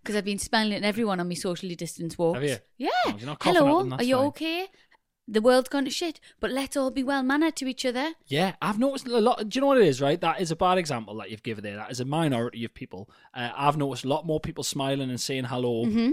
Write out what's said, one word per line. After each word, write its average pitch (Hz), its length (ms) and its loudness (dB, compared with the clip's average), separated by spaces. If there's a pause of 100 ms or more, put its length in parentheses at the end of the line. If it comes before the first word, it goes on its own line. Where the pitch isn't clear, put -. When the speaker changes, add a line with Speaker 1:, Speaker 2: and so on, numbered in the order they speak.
Speaker 1:
'cause 208 120 -4
I've 196 100 -2
been 202 140 -2
smiling 214 340 0
at 190 100 -4
everyone 208 360 0
on 175 80 -2
my 175 80 -4
socially 175 400 -4
distanced 165 420 -8
walks. 170 220 2
Speaker 2:
Have 143 100 0
you? 120 80 0 (200)
Speaker 1:
Yeah. 285 120 -2 (160)
Speaker 2:
Oh, 330 120 0
you're 117 100 -10
not 151 120 -8
coughing 359 180 4
at 302 60 8
Speaker 1:
"Hello, 294 160 6
Speaker 2:
them, 392 100 0
that's - 120 -4
Speaker 1:
are 240 40 2
you 254 100 4
Speaker 2:
fine. 262 120 4
Speaker 1:
okay? 330 400 -4 (600)
The 214 140 0
world's 254 280 4
gone 277 160 -2
to 254 60 -4
shit, 339 280 -6 (200)
but 220 100 -4
let's 262 260 -4
all 269 140 0
be 269 140 -4
well-mannered 277 540 0
to 262 100 -6
each 262 180 -6
other." 262 280 -2 (140)
Speaker 2:
Yeah, 170 340 0
I've 202 180 0
noticed 269 280 0
a 240 120 2
lot. 220 300 2
Do 240 80 -4
you 269 40 2
know 277 60 4
what 277 100 6
it 202 100 8
is, 131 140 2
right? 147 180 2
That 165 220 0
is 160 80 -2
a 160 60 -2
bad 185 240 4
example 117 380 -4
that 101 120 -10
you've 107 140 -12
given 107 200 -8
there. 101 120 -8
That 107 160 -12
is 120 80 -6
a 127 60 -4
minority 131 600 0
of - 80 -12
people. 101 360 -14 (240)
Uh, 123 220 -6
I've 147 220 2
noticed 139 280 -2
a - 20 -2
lot 151 180 0
more 156 140 0
people 156 240 -6
smiling 139 460 -2
and 123 120 -6
saying 131 240 -4
hello 123 400 0
Speaker 1:
Mm-hmm. 233 280 2